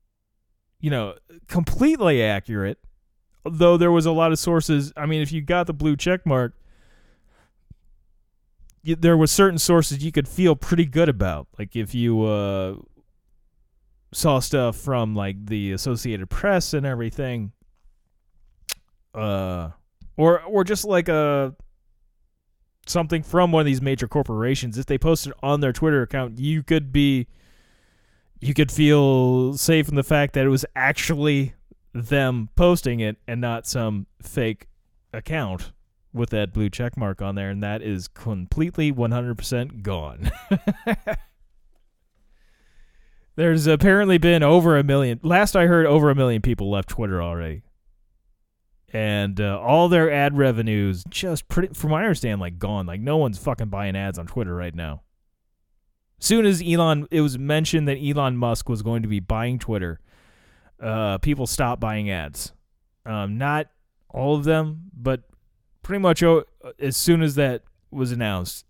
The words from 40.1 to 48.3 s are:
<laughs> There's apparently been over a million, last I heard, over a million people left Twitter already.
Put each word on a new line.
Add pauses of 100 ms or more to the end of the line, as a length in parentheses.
<laughs> (2250)
There's
apparently
been
over
a
million,
last
I
heard,
over
a
million
people
left
Twitter
already. (1300)